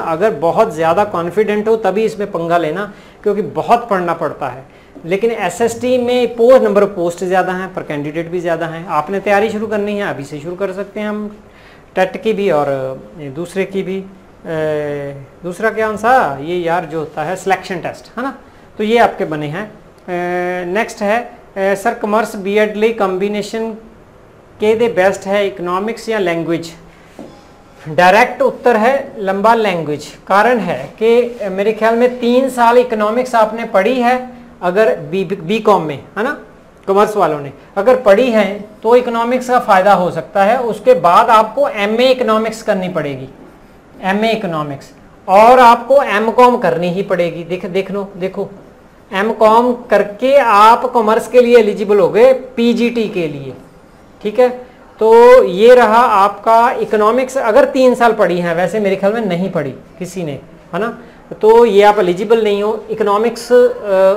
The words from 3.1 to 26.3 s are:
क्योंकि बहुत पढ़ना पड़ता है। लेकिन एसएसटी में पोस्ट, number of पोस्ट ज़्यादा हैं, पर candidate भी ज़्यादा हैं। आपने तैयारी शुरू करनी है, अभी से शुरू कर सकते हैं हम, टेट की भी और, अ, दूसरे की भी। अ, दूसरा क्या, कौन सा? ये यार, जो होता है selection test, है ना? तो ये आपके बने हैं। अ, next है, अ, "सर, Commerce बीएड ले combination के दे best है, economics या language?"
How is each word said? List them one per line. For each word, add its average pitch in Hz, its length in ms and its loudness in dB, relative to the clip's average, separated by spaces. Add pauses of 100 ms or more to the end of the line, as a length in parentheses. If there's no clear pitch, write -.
क्योंकि 202 200 -2
बहुत 156 480 -2
पढ़ना 180 240 -2
पड़ता 156 340 -6
है। 127 160 -14 (400)
लेकिन 196 260 -2
एसएसटी 233 680 -2
में 240 380 -2
पोस्ट, 240 280 6
number 208 180 2
of 196 60 2
पोस्ट 175 360 -6
ज़्यादा 185 280 0
हैं, 185 220 -8
पर 160 80 -8
candidate 151 460 -8
भी 175 120 -6
ज़्यादा 165 260 -4
हैं। 165 200 -12
आपने 190 340 -4
तैयारी 202 300 0
शुरू 214 160 -6
करनी 208 320 -4
है, 196 120 -6
अभी 139 140 -8
से 147 160 -14
शुरू 175 160 -12
कर 190 160 -6
सकते 196 280 -10
हैं 208 80 -6
हम, 214 280 -10 (580)
टेट 185 280 -2
की 220 100 -2
भी 196 180 -2
और, 147 180 0
अ, 131 540 -8
दूसरे 165 420 -8
की 190 180 -8
भी। 190 180 -8
अ, 190 60 -14 (1400)
दूसरा 180 260 -4
क्या, 214 160 -4
कौन 214 100 -6
सा? 202 440 0
ये 165 160 -6
यार, 170 280 -2
जो 156 140 -10
होता 151 240 -8
है 170 140 -6
selection 185 440 -4
test, - 380 -12
है 247 60 -6
ना? 269 140 -8 (400)
तो 214 60 -4
ये 226 140 2
आपके 214 260 0
बने 151 220 -8
हैं। 190 240 -10
अ, - 300 -20 (640)
next 220 360 -6
है, 214 180 0
अ, 247 80 -12 (300)
"सर, 196 360 -2
Commerce 214 420 -4
बीएड 202 400 -2
ले 220 160 0
combination 208 760 -4 (920)
के 214 140 2
दे 226 140 0
best 185 380 0
है, 202 200 -2
economics 190 600 -6
या 220 100 -4
language?" 170 540 -4 (1160)